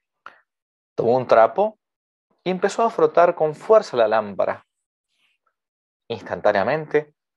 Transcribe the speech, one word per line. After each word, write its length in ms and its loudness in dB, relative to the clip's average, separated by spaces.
Tomó 200 0
un 120 -4
trapo 520 2
y 80 -4
empezó 320 -4
a 60 0
frotar 460 2
con 200 -4
fuerza 420 0
la 100 2
lámpara. 580 -4
Instantáneamente, 1080 -4